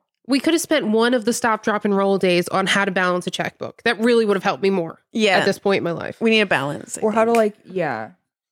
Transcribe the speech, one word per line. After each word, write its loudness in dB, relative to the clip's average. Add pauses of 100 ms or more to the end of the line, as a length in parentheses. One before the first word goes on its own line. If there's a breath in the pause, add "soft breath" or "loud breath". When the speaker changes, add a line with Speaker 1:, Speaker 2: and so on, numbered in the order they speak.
(280)
Speaker 1:
We 2
could 0
have 2
spent 0
one 2
of 0
the 0
stop, -2
drop, -2
and 2
roll 2
days 2
on -2
how 2
to -2
balance 0
a -8
checkbook. -8
That 0
really 4
would 2
have -4
helped -2
me 2
more -4 (100)
Speaker 2:
Yeah. 2
Speaker 1:
at 2
this 0
point 0
in -4
my -4
life. -8
Speaker 2:
We 2
need 4
a 2
balance, -4
I -12
Speaker 3:
Or -2
how 2
to, 0
Speaker 2:
think. 4
Speaker 3:
like, 0 (100)
yeah. -6 (420)